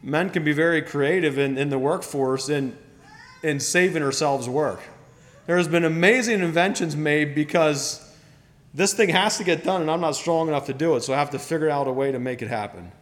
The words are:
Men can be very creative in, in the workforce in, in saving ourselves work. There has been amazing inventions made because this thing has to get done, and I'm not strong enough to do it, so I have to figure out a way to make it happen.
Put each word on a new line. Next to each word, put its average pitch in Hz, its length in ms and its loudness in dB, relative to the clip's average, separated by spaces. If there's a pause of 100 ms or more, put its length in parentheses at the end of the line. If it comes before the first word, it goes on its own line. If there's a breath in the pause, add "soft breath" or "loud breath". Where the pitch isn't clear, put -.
Men 160 280 -2
can 175 140 -2
be 151 100 2
very 160 280 2
creative 151 560 0
in, 139 200 0
in 143 120 0
the 135 100 0
workforce 135 720 0
in, 135 280 -2 (640)
in 147 180 0
saving 175 440 2
ourselves 139 460 0
work. 127 320 -2 (640 loud breath)
There 170 120 2
has 175 100 2
been 170 180 2
amazing 202 560 2
inventions 170 540 0
made 147 400 0
because 151 680 0 (680 loud breath)
this 185 200 0
thing 208 160 4
has 185 280 2
to 220 60 -6
get 175 200 0
done, 185 180 0
and 156 100 0
I'm 165 100 0
not 151 140 0
strong 165 320 0
enough 143 180 -2
to 139 80 -6
do 151 220 2
it, 117 60 0
so 131 120 -4
I 135 40 2
have 143 140 0
to 135 80 -6
figure 156 300 -2
out 143 180 0
a 131 40 -2
way 135 200 0
to 131 80 -4
make 123 220 -6
it 113 60 -8
happen. 101 440 -8 (100)